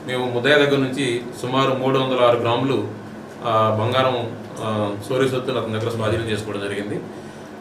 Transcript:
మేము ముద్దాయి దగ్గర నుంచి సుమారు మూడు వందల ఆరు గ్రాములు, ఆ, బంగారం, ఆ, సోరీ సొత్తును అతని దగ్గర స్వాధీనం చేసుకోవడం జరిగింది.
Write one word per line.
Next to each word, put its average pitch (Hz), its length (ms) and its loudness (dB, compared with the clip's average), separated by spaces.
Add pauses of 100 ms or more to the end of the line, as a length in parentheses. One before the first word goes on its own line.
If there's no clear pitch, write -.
మేము 127 240 -2
ముద్దాయి 123 240 4
దగ్గర 143 220 6
నుంచి 131 440 0 (200)
సుమారు 131 300 2
మూడు 131 280 2
వందల 127 260 2
ఆరు 120 120 6
గ్రాములు, 120 500 0 (580)
ఆ, 110 340 4
బంగారం, 123 580 2 (220)
ఆ, 107 360 -2 (140)
సోరీ 131 200 2
సొత్తును 123 320 -2
అతని 110 180 -4
దగ్గర 110 100 -2
స్వాధీనం 113 340 0
చేసుకోవడం 101 380 -4
జరిగింది. 101 380 -4 (600)